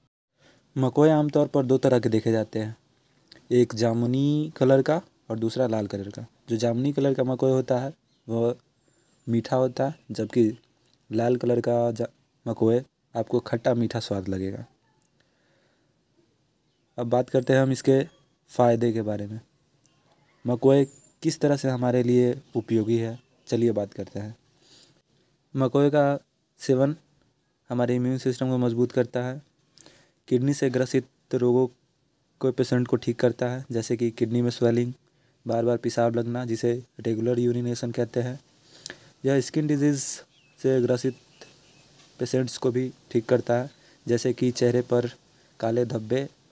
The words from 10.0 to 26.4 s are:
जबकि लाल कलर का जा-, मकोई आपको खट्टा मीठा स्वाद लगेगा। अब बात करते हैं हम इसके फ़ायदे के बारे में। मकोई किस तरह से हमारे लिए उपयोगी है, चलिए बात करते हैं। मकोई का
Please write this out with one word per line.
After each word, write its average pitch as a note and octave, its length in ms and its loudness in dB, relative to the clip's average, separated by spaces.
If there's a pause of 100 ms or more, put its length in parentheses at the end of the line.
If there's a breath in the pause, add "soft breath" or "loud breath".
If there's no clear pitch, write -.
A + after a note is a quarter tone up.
जबकि A2 420 0 (580)
लाल A#2 260 0
कलर A#2+ 240 0
का A#2+ 320 0
जा-, A2+ 180 -6 (360)
मकोई A2+ 340 2 (340)
आपको A#2 260 -2
खट्टा A#2+ 340 -2
मीठा A#2 260 -2
स्वाद G2 280 -6
लगेगा। F#2+ 360 -6 (2250)
अब A#2+ 100 -6
बात B2 220 2
करते C3 220 2
हैं C3+ 100 6
हम C3+ 100 2
इसके C3+ 300 2 (500)
फ़ायदे A#2+ 400 4
के A2 120 -2
बारे G#2 220 -6
में। G#2+ 140 -12 (1040)
मकोई C3+ 400 4 (380)
किस D#3 180 -2
तरह C#3+ 160 2
से C3+ 140 -4
हमारे B2 320 0
लिए B2 360 2 (180)
उपयोगी A2+ 400 0
है, A2+ 220 -6 (300)
चलिए A#2 240 0
बात G#2 200 -4
करते G2+ 280 -12
हैं। G#2+ 140 -12 (1200 soft breath)
मकोई C#3 360 2
का C#3+ 280 2 (420)